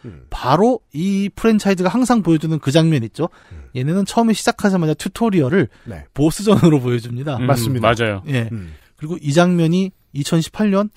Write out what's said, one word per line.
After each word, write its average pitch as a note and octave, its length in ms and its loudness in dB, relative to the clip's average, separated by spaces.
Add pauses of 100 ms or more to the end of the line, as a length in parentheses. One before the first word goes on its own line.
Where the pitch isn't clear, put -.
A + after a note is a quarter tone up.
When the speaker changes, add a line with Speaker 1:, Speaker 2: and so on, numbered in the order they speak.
Speaker 1:
음. E2+ 260 -18
Speaker 2:
바로 F#3+ 480 0 (140)
이 G3 420 -2
프랜차이즈가 G3 540 2
항상 A#3 340 2
보여주는 D#3+ 380 2
그 - 100 -4
장면 D#3+ 320 4
있죠. C3+ 260 -4 (220)
Speaker 1:
음. - 140 -18 (100)
Speaker 2:
얘네는 D#3 300 -2
처음에 A3+ 280 2
시작하자마자 F#3+ 640 0
튜토리얼을 F#3 760 0 (180)
Speaker 1:
네. E2+ 180 -14 (100)
Speaker 2:
보스전으로 E3 640 2
보여줍니다. B2 600 -4
Speaker 3:
음, B2 100 -2
Speaker 1:
맞습니다. A#2+ 500 2
Speaker 3:
맞아요. G#2+ 300 -2
Speaker 2:
예. A#2+ 240 -2
Speaker 1:
음. F2+ 220 -12 (220)
Speaker 2:
그리고 D#3 240 -8
이 D3 120 -4
장면이 F3 580 2 (220)
이천십팔 E3 580 -2
년 G3 260 0